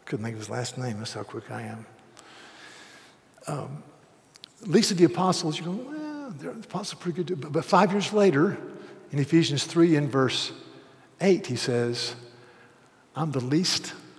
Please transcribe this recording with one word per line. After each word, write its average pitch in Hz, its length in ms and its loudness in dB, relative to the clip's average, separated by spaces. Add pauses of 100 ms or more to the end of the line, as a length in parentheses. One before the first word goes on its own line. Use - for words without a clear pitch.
Couldn't 110 180 -6
think 117 120 -8
of 107 40 -12
his 104 80 -12
last 117 300 -8
name. 123 180 -6
That's 107 160 -10
how 104 120 -10
quick - 260 -14
I 113 100 -10
am. 110 260 -12 (1600)
Um, 143 360 -10 (840)
least 196 240 4
of 196 60 0
the 175 80 6
apostles, 170 540 2
you 170 80 -10
go, 175 60 -6
"Well, 285 680 -10
they're, 165 140 -10
the 226 80 -14
apostles 196 340 -10
are - 80 -18
pretty 175 200 -4
good." 165 160 -6
But, 147 140 -10
but 156 140 -2
five 190 260 6
years 202 220 0
later, 185 420 4 (560)
in 139 60 -2
Ephesians 143 460 2
three 170 300 4
in 147 140 2
verse 127 440 2 (680)
eight, 180 280 4
he 123 80 -4
says, 120 580 -2 (1000)
"I'm 151 180 -2
the 123 120 -2
least 156 480 0 (260)